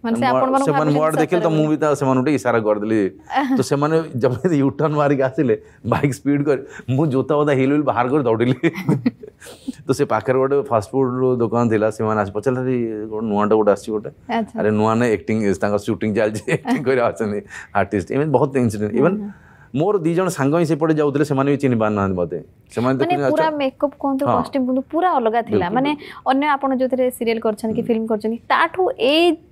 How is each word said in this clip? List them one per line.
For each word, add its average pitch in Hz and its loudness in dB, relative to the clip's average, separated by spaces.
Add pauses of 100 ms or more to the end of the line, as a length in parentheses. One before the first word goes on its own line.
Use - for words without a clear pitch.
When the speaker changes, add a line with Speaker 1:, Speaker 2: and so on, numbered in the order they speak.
Speaker 1:
ମାନେ 233 0
ସେ 240 0
Speaker 2:
ମୁଁ - 2
ଆ-, 247 2
Speaker 1:
ଆପଣମାନଙ୍କୁ 262 2
Speaker 2:
ସେମାନେ 269 2
ମୋ 147 2
Speaker 1:
ଭାବିଛନ୍ତି 156 2
Speaker 2:
ଆଡ଼େ 156 0
ଦେଖିଲେ 180 2
ତ 175 2
Speaker 1:
ସତରେ 156 2
Speaker 2:
ମୁଁ 151 2
Speaker 1:
ବୋଲି। 151 2
Speaker 2:
ବି 147 -2
ତା-, 147 2
ସେମାନଙ୍କୁ 131 2
ଟିକେ 147 2
ଇସାରା 117 2
କରିଦେଲି। 107 2 (280)
Speaker 1:
<laughs> 262 0
Speaker 2:
ତ - 2
ସେମାନେ 147 0 (200)
ଯେମିତି 127 0
ୟୁଟର୍ନ 151 0
ମାରିକି 147 2
ଆସିଲେ, 127 2 (320)
ବାଇକ୍ 120 0
ସ୍ପିଡ୍ 143 0
କରି, 135 0 (320)
ମୁଁ 147 2
ଜୋତା 131 0
ବୋତା 147 2
ହିଲ୍ 131 2
ହୁଇଲ୍ 151 0
ବାହାର 120 0
କରି 147 2
ଦୌଡ଼ିଲି। 120 2 (680)
<laughs> - -16
ତ - -6
ସେ 139 0
ପାଖରେ 113 0
ଗୋଟେ 135 0
ଫାଷ୍ଟଫୁଡ୍ 127 0 (280)
ଦୋକାନ 117 0
ଥିଲା, 110 2
ସେମାନେ 110 -2
ଆସି 98 -2
ପଚାରିଲେ, 127 -2
"ଆରେ 127 -2
ଇଏ 110 -6
ଗୋଟେ 110 -6
ନୂଆଟା 104 2
ଗୋଟେ 107 4
ଆସିଛି - -2
ଗୋଟେ।" 107 -6 (180)
Speaker 1:
ଆଚ୍ଛା। 226 -4
Speaker 2:
"ଆରେ 107 2
ନୂଆ 107 2
ନାହିଁ, 117 2
ଆକ୍ଟିଂ, 110 -2 (260)
ତାଙ୍କର 104 0
ସୁଟିଂ 110 -2
ଚାଲିଛି, 107 0
<laughs> 165 0
ଆକ୍ଟିଂ 240 -2
କରିବା 127 2
ଆସନ୍ତି 104 -4 (340)
ଆର୍ଟିଷ୍ଟ।" 101 0
ଏମିତି 147 0
ବହୁତ 131 2
ଇନସିଡେଣ୍ଟ। 107 0
Speaker 1:
ହୁଁ, 117 0
Speaker 2:
ଇଭେନ୍ 185 2
Speaker 1:
ହୁଁ। 202 -8 (440)
Speaker 2:
ମୋର 175 0
ଦି 165 0
ଜଣ 185 0
ସାଙ୍ଗ 143 0
ହିଁ 170 2
ସେପଟେ 160 0
ଯାଉଥିଲେ, 147 0
ସେମାନେ 139 0
ବି 143 0
ଚିହ୍ନି 127 2
ପାରୁନାହାନ୍ତି 104 0
ମୋତେ। 87 -4 (340)
ସେମାନେ 127 0
Speaker 1:
ମାନେ 330 0
Speaker 2:
ଦେଖୁଛନ୍ତି, - 0
Speaker 1:
ପୁରା 311 2
Speaker 2:
ଆଚ୍ଛା। 302 -2
Speaker 1:
ମେକଅପ୍ 277 -4
କୁହନ୍ତୁ, 277 -2
Speaker 2:
ହଁ। 233 2
Speaker 1:
କଷ୍ଟ୍ୟୁମ୍ 262 -2
କୁହନ୍ତୁ, 262 -2
ପୁରା 349 0
ଅଲଗା 233 0
ଥିଲା। 220 -2
Speaker 2:
ବିଲକୁଲ, 180 -2
Speaker 1:
ମାନେ 277 0
Speaker 2:
ବିଲକୁଲ। - -6
Speaker 1:
ଅନ୍ୟ 269 2
ଆପଣ 277 0
ଯୋଉଥିରେ 254 0
ସିରିଏଲ୍ 226 -2
କରିଛନ୍ତି 220 -2
କି 233 -2
Speaker 2:
ହୁଁ। - -6
Speaker 1:
ଫିଲ୍ମ 226 0
କରିଛନ୍ତି, 220 -2 (100)
ତାଠୁ 330 0 (180)
ଏଇ 311 4 (260)